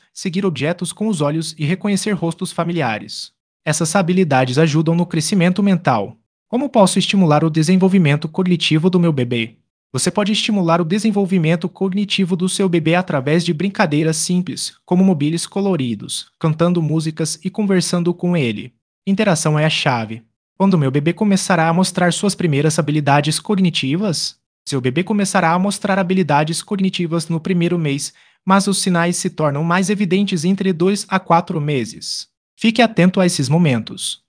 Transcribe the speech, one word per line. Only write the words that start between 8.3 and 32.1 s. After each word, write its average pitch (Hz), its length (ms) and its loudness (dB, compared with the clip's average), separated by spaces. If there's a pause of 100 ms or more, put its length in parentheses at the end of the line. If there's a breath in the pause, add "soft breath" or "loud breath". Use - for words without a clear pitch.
do 180 80 2
meu 170 120 2
bebê? 120 440 -2 (360)
Você 135 200 -2
pode 208 220 0
estimular 180 460 0
o 175 60 0
desenvolvimento 185 800 0
cognitivo 190 680 -2
do 185 120 -2
seu 190 220 0
bebê 160 240 0
através 165 500 0
de 170 100 -2
brincadeiras 160 640 0
simples, - 580 -4 (100)
como 180 180 2
mobílias 165 440 0
coloridos, 131 800 -4 (100)
cantando 170 440 0
músicas 156 640 -4
e 185 60 -4
conversando 180 640 0
com 175 240 -2
ele. 120 360 -4 (340)
Interação 190 500 2
é 151 80 2
a 156 40 2
chave. 113 520 -2 (360)
Quando 190 200 2
meu 135 140 2
bebê 147 220 0
começará 190 560 0
a 165 40 2
mostrar 180 400 0
suas 196 220 -2
primeiras 151 420 0
habilidades 147 600 0
cognitivas? 180 960 -2 (320)
Seu 135 140 -2
bebê 127 200 0
começará 190 520 0
a 180 60 0
mostrar 196 380 -2
habilidades 165 640 0
cognitivas 180 680 -4
no 165 100 -2
primeiro 175 400 0
mês, 143 340 -4 (320 soft breath)
mas 196 220 2
os 190 140 -2
sinais 175 340 0
se - 140 -4
tornam 151 340 -2
mais 175 260 0
evidentes 190 540 0
entre 190 300 0
dois 190 360 0
a 190 100 0
quatro 175 420 0
meses. 123 680 -6 (280)